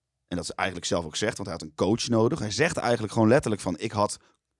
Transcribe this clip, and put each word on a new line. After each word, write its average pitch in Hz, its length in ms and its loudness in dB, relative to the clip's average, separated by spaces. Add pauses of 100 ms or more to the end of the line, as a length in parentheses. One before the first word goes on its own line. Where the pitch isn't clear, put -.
(280)
en 90 80 -6
dat 80 100 -8
ze - 80 -10
eigenlijk 92 340 -4
zelf 87 160 0
ook 78 120 -10
zegt, 110 200 -2
want 98 120 -8
hij 85 100 -8
had 80 100 -10
een - 60 -18
coach 104 340 2
nodig. 117 300 4
Hij 107 120 -4
zegt 143 260 0
eigenlijk 110 360 0
gewoon 113 160 4
letterlijk 113 340 4
van, - 160 -4
"Ik 110 140 -6
had 104 240 0 (440)